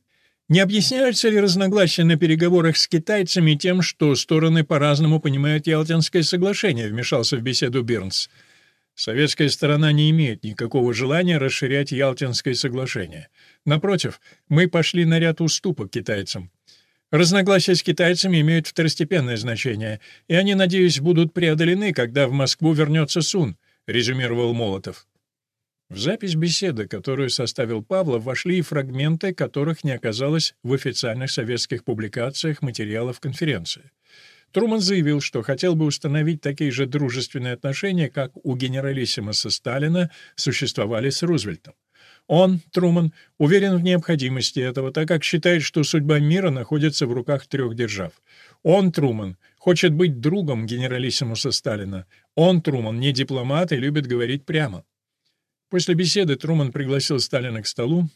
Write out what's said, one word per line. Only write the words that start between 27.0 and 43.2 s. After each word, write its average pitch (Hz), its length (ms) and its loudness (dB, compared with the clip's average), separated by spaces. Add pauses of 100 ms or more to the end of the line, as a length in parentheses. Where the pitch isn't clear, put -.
составил 117 500 -4
Павлов, 139 440 -2
вошли 175 340 -2
и 175 40 2
фрагменты, 147 680 -2
которых 151 520 -4
не 143 80 -2
оказалось 131 720 -2
в 120 80 -2
официальных 131 580 -4
советских 120 540 -4
публикациях 120 760 -6
материалов 117 600 -6
конференции. 135 720 -6 (580)
Труман 220 300 0
заявил, 170 400 2
что 131 220 -6
хотел 160 340 -2
бы 156 80 0
установить 151 560 -2
такие 143 320 -4
же 135 140 -2
дружественные 127 680 -4
отношения, 147 560 -2
как 135 220 -6 (120)
у 127 120 -2
генералиссимуса 127 920 -4
Сталина 156 600 -2 (240)
существовали 117 760 -2
с - 120 -6
Рузвельтом. 123 520 -4 (520)
Он, 185 320 4 (140)
Труман, 170 400 2 (260)